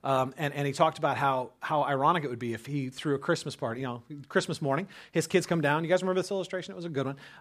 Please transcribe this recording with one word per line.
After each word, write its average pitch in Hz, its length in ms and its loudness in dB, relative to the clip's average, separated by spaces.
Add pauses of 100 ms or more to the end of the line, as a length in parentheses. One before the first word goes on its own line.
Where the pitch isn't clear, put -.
Um, 131 340 2
and, 147 180 0
and 143 100 0
he 139 80 0
talked 160 240 4
about 143 200 0
how, 131 420 2
how 151 240 0
ironic 143 400 2
it 135 60 -4
would 120 100 -6
be 117 140 -4
if 110 120 -8
he 139 240 -4
threw - 240 -2
a 139 60 0
Christmas 160 360 -2
party, 123 260 -4
you 135 60 -4
know, 120 140 -6 (280)
Christmas 180 300 -2
morning. 151 280 0 (240)
His 160 160 0
kids 180 180 2
come 170 160 2
down. 147 220 4
You 156 80 -4
guys 180 100 4
remember 185 200 2
this 185 100 -4
illustration? 190 400 -6
It 190 40 -12
was 175 100 -10
a 175 40 -6
good 139 160 -2
one. 139 120 -4 (240)